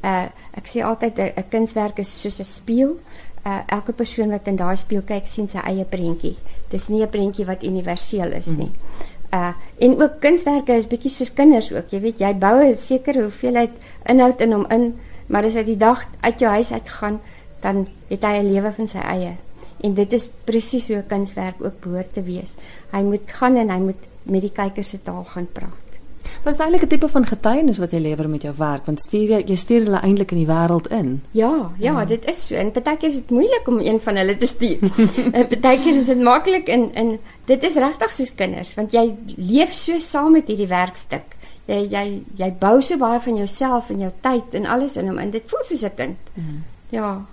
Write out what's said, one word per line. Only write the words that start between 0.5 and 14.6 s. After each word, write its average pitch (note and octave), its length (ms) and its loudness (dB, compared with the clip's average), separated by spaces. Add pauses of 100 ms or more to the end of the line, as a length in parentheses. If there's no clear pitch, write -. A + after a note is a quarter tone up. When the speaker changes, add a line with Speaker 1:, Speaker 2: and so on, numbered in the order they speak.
Speaker 1:
ek - 100 -14
sê - 140 -4
altyd, A3+ 380 -2
'n, G3 180 -2
'n F#3 120 -8
kunswerk A3 500 -2
is - 220 -6
soos G3+ 200 -8
'n F#3+ 40 -10
spieël. C4 540 0 (440)
Eh, G3 240 -4
elke G#3 260 -4
persoon A3+ 380 -2
wat G3+ 160 -4
in G3 100 -2
daai F#3 200 2
spieël G3+ 260 0
kyk, G3 240 -4
sien G#3 220 -4
sy G3+ 100 -8
eie F#3+ 260 -4
prentjie. E3+ 520 -2 (320)
Dis F#3+ 200 -4
nie G#3+ 140 2
'n A3 60 0
prentjie G3+ 360 -2
wat F#3 180 -6
universeel F3+ 720 -2
is E3+ 140 0
nie. D3+ 260 0
Speaker 2:
Mm. - 20 2 (560)
Speaker 1:
Eh, F3 220 0 (260)
en B3 240 6
ook G3 180 2
kunswerke C#4+ 520 2
is A3+ 140 2
bietjie A#3+ 240 -4
soos B3 220 -6
kinders C#4 400 6
ook. D#3+ 180 -6
Jy G3 100 -4
weet, A3 180 -4
jy G3 160 2
bou G3+ 300 6
'n B3+ 120 6
sekere C4 460 0
hoeveelheid A#3 560 0 (280)
inhoud B3+ 340 6
in A#3 120 4
hom G3+ 180 2